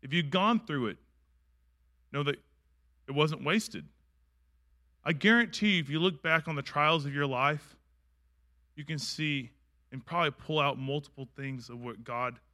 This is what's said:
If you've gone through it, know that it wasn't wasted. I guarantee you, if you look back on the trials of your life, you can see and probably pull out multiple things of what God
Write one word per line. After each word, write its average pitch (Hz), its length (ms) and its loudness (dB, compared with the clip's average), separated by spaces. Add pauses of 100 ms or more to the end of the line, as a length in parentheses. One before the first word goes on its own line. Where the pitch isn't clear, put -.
If 135 120 -6
you've 165 160 2
gone 208 360 4
through 135 220 -2
it, 95 100 -4 (1120)
know 143 120 -2
that 143 140 -2 (720)
it 135 40 -10
wasn't 147 320 2
wasted. 160 420 0 (1160)
I 165 100 0
guarantee 208 640 4
you, 170 60 2
if 135 80 -6
you 151 100 -2
look 175 220 0
back 160 260 2
on 160 80 -4
the 139 60 -4
trials 147 440 2
of 143 80 -6
your 143 120 0
life, 139 500 0 (1000)
you 147 80 -14
can 151 140 -4
see 139 520 -2 (400)
and 131 140 -12
probably 165 260 0
pull 151 280 -2
out 139 180 2
multiple 135 580 -6
things 135 340 -8
of 120 100 -12
what 117 240 -10
God 123 360 -6 (140)